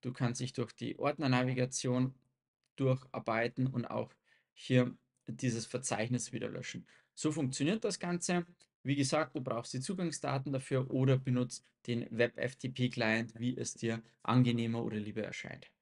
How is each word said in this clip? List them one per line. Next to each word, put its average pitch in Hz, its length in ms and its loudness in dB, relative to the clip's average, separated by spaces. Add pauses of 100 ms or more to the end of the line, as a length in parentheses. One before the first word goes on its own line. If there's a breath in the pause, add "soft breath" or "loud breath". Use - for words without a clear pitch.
Du 127 120 -4
kannst 131 280 0
dich 127 120 -6
durch 120 200 -4
die - 260 -8
Ordnernavigation 127 1160 0 (640)
durcharbeiten 127 880 0
und 131 200 -2
auch - 260 -4 (400 soft breath)
hier 123 440 2 (300)
dieses 113 400 -2
Verzeichnis 123 640 -2
wieder 113 160 -6
löschen. - 380 -10 (280 soft breath)
So - 160 0
funktioniert 151 540 0
das - 140 0
Ganze. 175 480 0 (360)
Wie 139 140 0
gesagt, 151 400 2
du 147 40 -2
brauchst 117 320 -4
die 127 80 -4
Zugangsdaten 147 720 -2
dafür 131 380 0
oder 131 260 6
benutzt 123 480 0 (220 soft breath)
den 120 240 0
Web-F-T-P-Client, 120 1300 0
wie 123 180 0
es - 180 -6
dir 113 280 -2 (200 soft breath)
angenehmer 117 600 4
oder 110 160 -4
lieber 107 240 -4
erscheint. - 480 -10 (120)